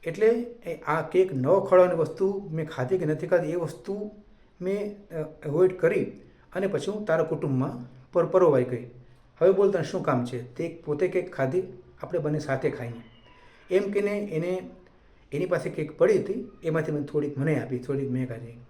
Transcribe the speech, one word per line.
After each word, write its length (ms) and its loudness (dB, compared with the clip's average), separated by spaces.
એટલે 240 2
એ 160 -8
આ 200 0
કેક 320 2
ન 100 0
ખવડાવવાની 520 6
વસ્તુ 560 -2
મેં 160 -4
ખાધી 300 -2
કે 80 -2
નથી 220 -2
ખાધી, 220 2
એ 60 -2
વસ્તુ 560 -6
મેં, 460 -6
અ, 400 -8
એવોઇડ 320 4
કરી 260 2
અને 140 -2
પછી 240 -2
હું 140 -6
તારા 180 2
કુટુંબમાં 640 -2
પર-, 140 2
પરોવાઈ 380 6
ગઈ. 260 -6
"હવે 100 6
બોલ, 200 4
તને 120 0
શું 200 -4
કામ 220 2
છે? 300 -10
તે 300 -6
પોતે 220 0
કેક 260 -2
ખાધી, 300 0
આપણે 180 -4
બંને 200 -2
સાથે 300 -2
ખાઈએ." 240 -8
એમ 160 2
કહીને 260 0
એને, 520 -4
એની 140 -2
પાસે 240 -2
કેક 280 -8
પડી 260 4
હતી, 280 -6
એમાંથી 280 -2
મને 140 -2
થોડીક 320 -4
મને 240 0
આપી, 180 -6
થોડીક 320 -4
મેં 180 -2
ખાધી. 300 -12